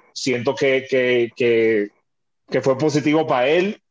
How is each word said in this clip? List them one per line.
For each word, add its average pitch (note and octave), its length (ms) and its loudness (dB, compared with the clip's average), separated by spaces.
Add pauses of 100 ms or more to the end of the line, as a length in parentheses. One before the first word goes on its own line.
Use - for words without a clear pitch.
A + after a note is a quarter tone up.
(140)
siento B2+ 420 -4
que, C3 340 0
que, B2 460 0
que, A2+ 540 0 (600)
que C3+ 120 -2
fue C3 160 0
positivo D3+ 500 0
pa B2+ 180 0
él F3+ 460 0